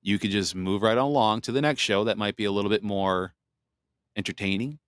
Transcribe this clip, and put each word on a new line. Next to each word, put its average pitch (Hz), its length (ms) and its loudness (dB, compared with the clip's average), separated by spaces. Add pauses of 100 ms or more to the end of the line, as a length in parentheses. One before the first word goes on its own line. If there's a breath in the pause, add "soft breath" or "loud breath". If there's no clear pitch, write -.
You 98 180 0
could 104 120 0
just 95 240 0
move 92 260 -2
right 110 160 4
along 123 440 2
to 117 120 -6
the 135 80 0
next 147 220 0
show 101 200 2
that 110 140 0
might 104 180 -2
be 107 80 -4
a 101 80 0
little 101 200 0
bit 107 120 0
more 95 500 -2 (840)
entertaining. 101 720 -4